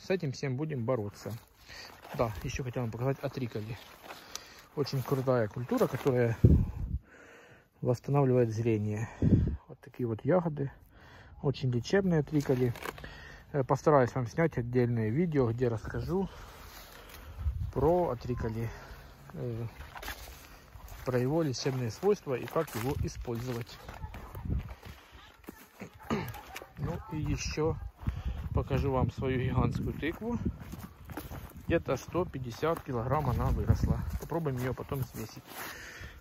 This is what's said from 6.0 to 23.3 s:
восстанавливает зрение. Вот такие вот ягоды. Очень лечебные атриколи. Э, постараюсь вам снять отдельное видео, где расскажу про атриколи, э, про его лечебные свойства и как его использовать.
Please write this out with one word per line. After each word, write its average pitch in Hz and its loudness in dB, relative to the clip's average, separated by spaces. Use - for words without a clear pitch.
восстанавливает 127 6
зрение. 107 2
Вот - -18
такие - -6
вот 113 -2
ягоды. 147 2
Очень 135 0
лечебные 165 4
атриколи. 139 2
Э, 143 0
постараюсь 135 6
вам 127 0
снять 160 0
отдельное 120 2
видео, 139 2
где 120 2
расскажу 123 -2
про 160 4
атриколи, 117 -2
э, 120 -6
про 123 2
его 139 2
лечебные 131 0
свойства 180 2
и 120 -4
как 156 -2
его 120 0
использовать. 120 -6